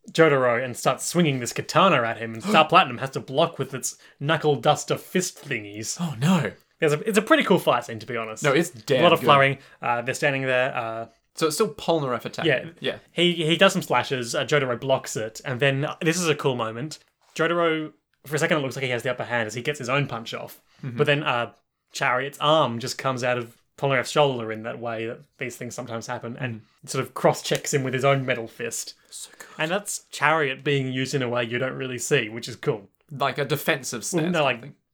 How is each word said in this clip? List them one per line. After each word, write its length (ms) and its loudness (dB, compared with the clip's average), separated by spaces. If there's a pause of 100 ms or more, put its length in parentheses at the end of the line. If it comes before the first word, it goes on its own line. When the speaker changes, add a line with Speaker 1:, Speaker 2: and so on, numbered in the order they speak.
(120)
Speaker 1:
Jotaro 520 4
and 120 -6
starts 300 0
swinging 340 2
this 140 -6
katana 500 4
at 140 -2
him, 160 -6
and 100 -10
Star 220 6
Speaker 2:
<gasps> 40 -10
Speaker 1:
Platinum 300 4
has 120 -6
to 80 -4
block 400 0
with 160 -6
its 220 -8 (220)
knuckle 360 2
duster 420 0
fist 500 -4
thingies. 520 -8
Speaker 2:
Oh, 200 -4
no. 320 2 (280)
Speaker 1:
There's 140 4
a, 140 -2
it's 120 2
a 20 -4
pretty 220 4
cool 160 4
fight 260 2
scene, 140 -10
to 80 -16
be 100 -6
honest. 260 -8
Speaker 2:
No, 100 4
it's 180 2
damn 300 0
Speaker 1:
A 20 4
lot 100 8
of 60 0
Speaker 2:
good. 60 -4
Speaker 1:
flurrying. 320 6 (240)
Uh, 200 0
they're 140 -4
standing 280 0
there. 320 0
Uh, 300 -6 (300)
Speaker 2:
So 120 2
it's 80 0
still 180 0
Polnareff 520 -2
attacking. 260 -2
Speaker 1:
Yeah. 180 -2 (100)
Speaker 2:
Yeah. 180 -4 (140)
Speaker 1:
He, 220 2 (120)
he 120 4
does 160 6
some 100 0
slashes. 500 0
Uh, 120 -2
Jotaro 340 0
blocks 380 0
it. 280 -8
And 140 -4
then, 260 2
uh, 160 -6
this 180 2
is 100 0
a 60 4
cool 200 0
moment. 420 -6 (380)
Jotaro, 560 2 (340)
for 100 -6
a 40 0
second, 180 2
it 40 0
looks 140 -4
like 100 -4
he 60 0
has 120 -2
the 80 -2
upper 140 -6
hand 200 0
as 80 -8
he 80 -8
gets 160 -4
his 120 -8
own 180 0
punch 260 -8
off. 280 -12 (220)
Speaker 2:
Mm-hmm. 140 -8
Speaker 1:
But 80 4
then, 180 2
uh, 280 -2 (420)
Chariot's 460 -2
arm 400 4
just 180 -8
comes 260 -2
out 140 0
of 180 -8 (240)
Polnareff's 320 0
shoulder 400 2
in 120 -8
that 160 -8
way 280 -6
that 120 -10 (180)
these 180 -8
things 180 -10
sometimes 340 -8
happen, 320 -8
and 220 -6 (240)
Speaker 2:
Mm. 40 -18
Speaker 1:
sort 140 -2
of 100 -10
cross-checks 600 0
him 100 0
with 100 -2
his 120 0
own 200 4
metal 220 -2
fist. 460 -10 (160)
Speaker 2:
So 280 -16
good. 100 -20 (100)
Speaker 1:
And 140 -2
that's 400 -6
Chariot 520 0
being 280 0
used 240 -4
in 60 0
a 80 -2
way 140 0
you 140 -4
don't 160 -2
really 240 -8
see, 320 0
which 180 -10
is 80 -10
cool. 340 -4 (220)
Speaker 2:
Like 260 -2
a 80 -2
defensive 540 -2
Speaker 1:
Well, 220 -2
Speaker 2:
stance 0 -
Speaker 1:
no, 40 0
Speaker 2:
kind 120 0
of 60 2
Speaker 1:
like, 180 0
Speaker 2:
thing. 140 -18 (180)